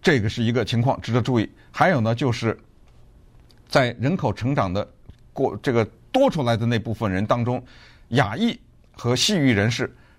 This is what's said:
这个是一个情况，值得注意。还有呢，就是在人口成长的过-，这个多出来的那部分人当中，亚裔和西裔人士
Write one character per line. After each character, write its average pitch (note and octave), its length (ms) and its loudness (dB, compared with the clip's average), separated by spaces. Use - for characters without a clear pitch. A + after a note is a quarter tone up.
这 D3+ 180 4
个 G2+ 80 -2
是 A#2+ 140 -4
一 A2+ 100 0
个 A#2 140 0
情 A#2 160 0
况， B2+ 180 0
值 - 140 -6
得 A#2+ 80 2
注 B2 180 0
意。 G2+ 80 0
还 D#3+ 200 0
有 D3 120 2
呢， A2+ 140 0
就 B2 160 0
是 A2+ 280 -4
在 B2+ 300 2
人 F3 180 -2
口 A2 160 -2
成 B2+ 220 -4
长 G2 180 -2
的 G2+ 140 -4
过-， C3 300 -4
这 C#3+ 100 -2
个 A#2 140 4
多 C4 180 4
出 D#3 140 -2
来 A#2 140 2
的 A2+ 80 -2
那 A#2 140 0
部 A2+ 140 -6
分 G2+ 180 -2
人 F#2+ 140 0
当 A#2+ 200 0
中， B2 180 -4
亚 A2+ 260 0
裔 A3 240 -2
和 A#2+ 240 -2
西 G3+ 200 0
裔 C#3 160 4
人 G#2 180 2
士 - 260 -6